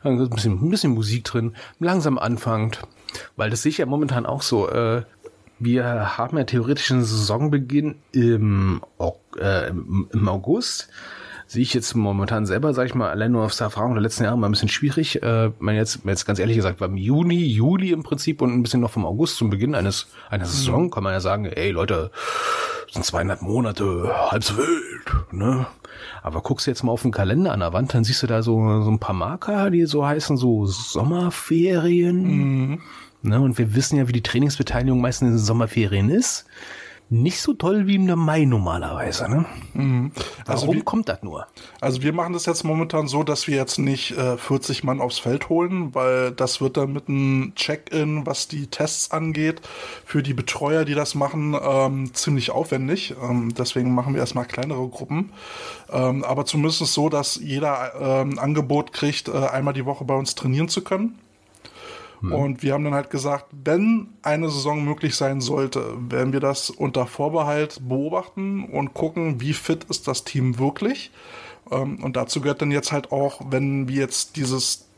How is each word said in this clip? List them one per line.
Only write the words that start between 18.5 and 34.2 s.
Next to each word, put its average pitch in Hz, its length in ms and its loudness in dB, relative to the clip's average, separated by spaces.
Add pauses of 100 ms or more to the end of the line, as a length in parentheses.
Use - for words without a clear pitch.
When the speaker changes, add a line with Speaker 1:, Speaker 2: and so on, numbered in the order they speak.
Speaker 1:
ein 123 100 4
bisschen 120 200 2
noch 117 100 0
vom 101 140 0
August 107 320 0
zum 113 120 2
Beginn 107 240 2
eines, 98 340 0 (220)
einer 98 160 -2
Saison, 131 380 2
Speaker 2:
Mhm. 180 80 0
Speaker 1:
kann 101 120 -2
man 95 100 0
ja 95 80 0
sagen, 98 240 0
ey - 260 -2
Leute, 85 400 0 (800)
sind - 140 -4
zweieinhalb 90 360 -2
Monate, 101 680 0 (180)
halb 110 140 0
so 104 140 -2
wild, - 760 -2
ne? 123 340 0 (560)
Aber 82 200 -6
guckst - 260 -2
du 135 40 0
jetzt 123 120 -4
mal 120 80 2
auf 117 100 -2
den 123 100 0
Kalender 117 420 2
an 95 80 0
der 85 120 0
Wand, 123 200 0
dann 117 100 4
siehst 117 200 0
du 131 40 0
da 113 160 2
so, 110 380 4
so 107 100 4
ein 107 80 4
paar - 160 -4
Marker, 196 540 0
die 170 160 4
so 147 200 2
heißen, 147 300 0
so 120 300 4
Sommerferien. 175 1600 2
Speaker 2:
Mhm. 139 580 2 (400)
Speaker 1:
Ne? 107 180 2
Und 131 180 4
wir 110 160 2
wissen 135 240 2
ja, 135 100 4
wie 120 60 0
die 120 80 2